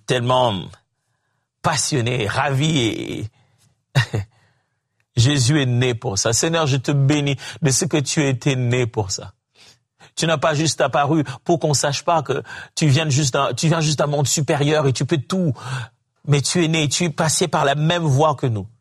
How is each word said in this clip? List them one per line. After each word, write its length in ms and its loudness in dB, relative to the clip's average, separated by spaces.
tellement 480 2
passionné, 680 -2
ravi 520 0
et 480 -4
<laughs> 280 -2
Jésus 440 2
est 40 0
né 280 0
pour 240 -6
ça. 140 0
Seigneur, 340 0
je 120 0
te 140 -4
bénis 440 2
de 100 2
ce 120 0
que 140 0
tu 280 0
étais 300 0
né 320 0
pour 240 -4
ça. 220 -10
Tu 120 -2
n'as 100 2
pas 160 2
juste 260 0
apparu 460 2
pour 160 2
qu'on 140 0
sache 300 -2
pas 180 2
que 200 -4
tu 120 2
viens 220 4
juste 240 0
d'un, 200 0
tu 140 -2
viens 140 2
juste 180 0
d'un 80 0
monde 200 0
supérieur 600 2
et 60 2
tu 120 -4
peux 120 0
tout. 360 -2
Mais 160 2
tu 220 0
es 60 2
né, 180 0
tu 180 -2
es 40 -2
passé 400 0
par 160 0
la 100 2
même 280 0
voie 320 2
que 120 -2
nous. 200 -4